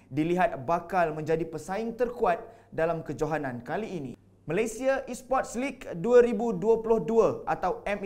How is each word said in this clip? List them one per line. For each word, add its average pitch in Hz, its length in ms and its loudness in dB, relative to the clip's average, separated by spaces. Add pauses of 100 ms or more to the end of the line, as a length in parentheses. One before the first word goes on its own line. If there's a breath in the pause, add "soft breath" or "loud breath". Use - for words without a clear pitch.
(140 loud breath)
dilihat 165 480 0
bakal 170 480 0
menjadi 156 320 -2
pesaing 190 560 -6
terkuat 226 480 0 (240 loud breath)
dalam 165 320 0
kejohanan 147 640 -4
kali 185 240 -6
ini. 143 220 -8 (340)
Malaysia 240 640 0
Esports - 480 -4
League - 400 -6
dua 240 240 8
ribu 233 320 2
dua 220 240 4
puluh 220 240 2
dua 220 260 4 (220)
atau 160 320 -2
M 202 240 -4